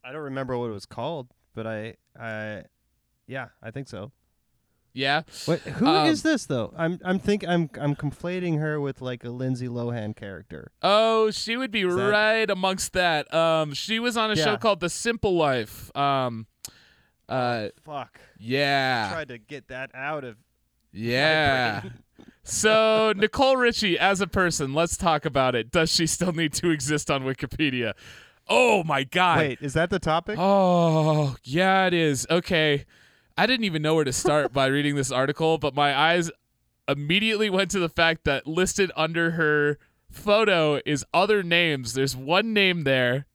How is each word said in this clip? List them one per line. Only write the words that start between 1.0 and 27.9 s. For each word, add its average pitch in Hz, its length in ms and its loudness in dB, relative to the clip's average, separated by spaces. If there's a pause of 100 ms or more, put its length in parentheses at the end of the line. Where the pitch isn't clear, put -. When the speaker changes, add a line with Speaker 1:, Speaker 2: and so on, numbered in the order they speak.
Speaker 1:
but 110 120 -10
I, 110 300 -8 (240)
I, 107 440 -10 (640)
yeah, 123 220 -12 (120)
I 113 100 -14
think 139 160 -10
so. 107 240 -12 (840)
Speaker 2:
Yeah. 139 260 0 (260)
Speaker 1:
Wait, 160 140 0
who - 260 -2 (180)
is 311 200 0
Speaker 2:
Um, 320 60 4
Speaker 1:
this 285 140 -2
though? 120 320 -4
I'm, 170 260 -2
I'm 185 160 0
think, 196 280 -2
I'm, 175 220 2 (100)
I'm 147 160 0
conflating 170 640 -4
her 151 220 -2
with, 135 200 -6
like, 127 220 -8
a 123 60 -10
Lindsay 127 380 -4
Lohan 120 480 -6
character. 90 560 -14 (100)
Speaker 2:
Oh, 220 500 2
she - 260 -6
would 254 140 -6
be 208 100 -2
Speaker 1:
Is 180 140 0
that 190 140 0
Speaker 2:
right 214 400 2
amongst 190 440 -2
that. 170 400 0
Um, 160 400 2
she 220 260 -4
was 233 180 -2
on 220 120 0
a 208 60 0
show 185 160 2
Speaker 1:
Yeah. 202 60 -2
Speaker 2:
called 202 240 0
The 175 80 -2
Simple 220 460 -2
Life. 131 600 0
Um, 131 500 0 (840)
uh, 120 400 -2 (120)
Speaker 1:
Fuck. 143 380 -14 (180)
Speaker 2:
yeah. 131 720 0
Speaker 1:
I 98 40 -6
tried 151 160 -8
to 120 100 -14
get 131 300 -18
that 131 260 -12
out 143 280 -8
of 117 120 -12
my - 640 -20
Speaker 2:
Yeah. 127 840 0
Speaker 1:
brain. 117 160 -14
<laughs> - 60 -20 (420)
Speaker 2:
So, 220 680 2
Nicole 262 400 2
Richie, 214 420 2
as 185 220 2
a 196 80 0
person, 160 460 0
let's 165 240 0
talk 160 280 0
about 131 300 2
it. 117 160 -2
Does 160 180 2
she 165 160 2
still 175 280 -2
need 160 220 -2
to 170 160 0
exist 147 380 -2
on 139 140 0
Wikipedia? 127 680 -4 (560)